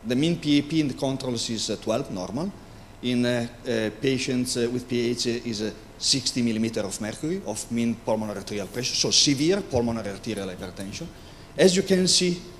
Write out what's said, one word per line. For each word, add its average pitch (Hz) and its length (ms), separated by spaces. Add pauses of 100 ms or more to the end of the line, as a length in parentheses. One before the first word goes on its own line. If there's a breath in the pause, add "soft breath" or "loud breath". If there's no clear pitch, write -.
the 117 120
mean 160 240
P 147 200
A - 40
P 156 180
in 151 60
the 127 60
controls 127 560
is, 110 200
uh, 107 80
twelve, 113 340
normal. 113 400 (520 loud breath)
In, 123 220
uh, 120 220 (200)
uh, 113 220 (120)
patients, 127 560
uh, 117 140
with 123 160
P 120 200
A 120 40
H 120 160
is, 117 340
uh, 107 100 (260)
sixty - 440
millimeter 113 400
of 95 200
mercury 151 440
of 104 260
mean 117 240
pulmonary 107 420
arterial 98 300
pressure, 123 280
so - 160
severe 156 500
pulmonary 117 480
arterial 98 380
hypertension. 95 600 (500 loud breath)
As 180 180
you 190 80
can 185 240
see 175 340 (180)